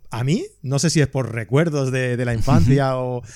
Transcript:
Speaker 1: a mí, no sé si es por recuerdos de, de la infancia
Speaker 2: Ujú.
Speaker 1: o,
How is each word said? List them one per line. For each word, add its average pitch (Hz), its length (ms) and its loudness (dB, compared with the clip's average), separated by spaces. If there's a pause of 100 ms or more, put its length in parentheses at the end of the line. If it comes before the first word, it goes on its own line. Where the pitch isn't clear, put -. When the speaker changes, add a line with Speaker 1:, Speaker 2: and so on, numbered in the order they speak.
Speaker 1:
a 120 140 -6
mí, 180 200 0 (200)
no 135 160 -2
sé 170 100 0
si 151 120 2
es 135 60 2
por 120 260 -6
recuerdos 131 580 0
de, 127 260 -2
de 123 80 -2
la 117 80 -2
infancia 127 640 4
Speaker 2:
Ujú. - 20 -6
Speaker 1:
o, 127 240 -6 (140)